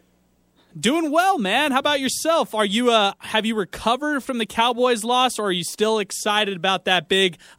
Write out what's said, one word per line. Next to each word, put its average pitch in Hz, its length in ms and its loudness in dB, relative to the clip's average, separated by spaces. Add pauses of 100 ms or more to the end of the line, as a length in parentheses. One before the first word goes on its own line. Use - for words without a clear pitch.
(800)
Doing 285 340 0
well, 370 260 2
man. 247 320 0
How 254 80 2
about 285 220 0
yourself? 277 540 0
Are 214 100 2
you, 226 260 0
uh, 208 280 4
have 220 260 -2
you 226 100 -2
recovered 254 680 -2
from 254 140 -4
the 226 80 -2
Cowboys' 240 580 0
loss, 247 340 0
or 208 100 -2
are 185 40 0
you 175 100 -2
still 220 360 0
excited 208 580 -2
about 185 300 -2
that 180 240 0
big, 190 260 2 (220)